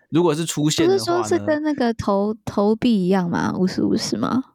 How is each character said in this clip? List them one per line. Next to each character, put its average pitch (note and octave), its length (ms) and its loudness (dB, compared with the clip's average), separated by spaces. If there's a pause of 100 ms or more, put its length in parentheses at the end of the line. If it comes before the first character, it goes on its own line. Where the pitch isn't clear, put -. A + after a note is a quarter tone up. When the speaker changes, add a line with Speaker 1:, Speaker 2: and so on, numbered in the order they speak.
Speaker 1:
如 D#3 140 2
果 E3 120 2
是 E3 120 -4
出 D3+ 240 -2
现 E4 180 2
的 G4 100 4
话 F4 140 -4
呢， F4 60 0
Speaker 2:
不 F4+ 40 0
是 F4+ 60 -4
说 F4 100 2
是 D4+ 60 -8
跟 D4+ 180 0
那 D4+ 120 0
个 A#3+ 180 0
投， G#3 420 -2 (120)
投 G#3 280 2
币 A3 300 2
一 F3 40 0
样 F#3 200 2
吗？ E2 300 -2
五 F#3 80 2
十 - 160 -2
五 G#3 120 2
十 - 220 -4
吗？ A#3+ 260 -2 (120)